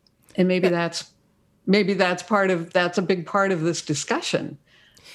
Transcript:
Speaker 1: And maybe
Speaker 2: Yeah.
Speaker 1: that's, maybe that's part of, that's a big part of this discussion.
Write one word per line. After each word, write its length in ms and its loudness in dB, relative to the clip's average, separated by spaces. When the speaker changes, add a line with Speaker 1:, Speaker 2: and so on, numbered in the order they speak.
Speaker 1:
And 120 4
maybe 200 2
Speaker 2:
Yeah. 40 2
Speaker 1:
that's, 400 -4
maybe 260 4
that's 300 0
part 260 2
of, 240 -2
that's 240 0
a 60 0
big 240 -2
part 240 0
of 100 -2
this 220 -2
discussion. 760 -4